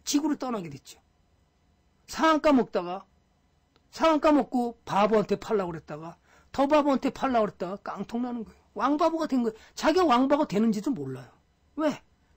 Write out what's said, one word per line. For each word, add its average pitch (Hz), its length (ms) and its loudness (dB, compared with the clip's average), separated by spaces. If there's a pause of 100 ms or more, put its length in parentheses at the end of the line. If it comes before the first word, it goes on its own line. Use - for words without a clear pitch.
지구를 294 340 0
떠나게 226 300 -6
됐죠. - 320 -18 (1040)
상한가 311 460 2
먹다가, 196 540 0 (840)
상한가 311 420 4
먹고 240 520 0
바보한테 202 560 2
팔라고 196 320 -4
그랬다가, 160 460 -14 (340)
더 269 140 2
바보한테 277 440 2
팔라고 240 360 0
그랬다가 180 300 -8
깡통 202 460 -8
나는 240 220 -6
거예요. - 160 -20 (140)
왕바보가 311 540 0
된 262 140 0
거예요. 220 140 -4 (180)
자기가 359 300 2
왕바보가 277 440 4
되는지도 214 420 0
몰라요. 135 400 -8 (460)
왜? 294 260 -2 (340)